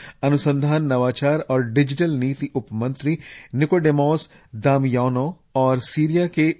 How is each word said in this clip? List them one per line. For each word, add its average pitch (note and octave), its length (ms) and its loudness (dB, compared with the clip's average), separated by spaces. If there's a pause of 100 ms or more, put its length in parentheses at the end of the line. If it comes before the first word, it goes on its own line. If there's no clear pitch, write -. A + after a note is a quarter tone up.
(220)
अनुसंधान, D3 600 2
नवाचार C3 560 0
और B2+ 300 -2
डिजिटल C#3+ 400 0
नीति C3+ 440 -4
उपमंत्री C3+ 640 -4 (360)
निकोडेमोस D3+ 760 2 (240)
दामयानो B2+ 840 0 (140)
और C3 240 2
सीरिया D#3 480 0
के D#3+ 340 0